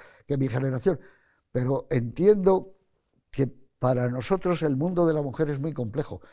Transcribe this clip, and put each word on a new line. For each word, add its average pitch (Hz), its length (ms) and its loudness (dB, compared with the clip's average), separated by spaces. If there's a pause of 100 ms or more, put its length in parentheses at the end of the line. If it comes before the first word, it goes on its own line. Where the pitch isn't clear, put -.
(280)
que 139 100 -2
mi 135 120 0
generación, 131 500 -2 (520)
pero 127 400 -2
entiendo 190 840 2 (560)
que 131 160 0 (320)
para 123 300 2
nosotros 165 540 -2
el 147 120 0
mundo 175 320 0
de 160 60 2
la 151 80 -2
mujer 143 280 -2
es 139 120 -4
muy 156 100 -4
complejo, 127 480 -6 (140)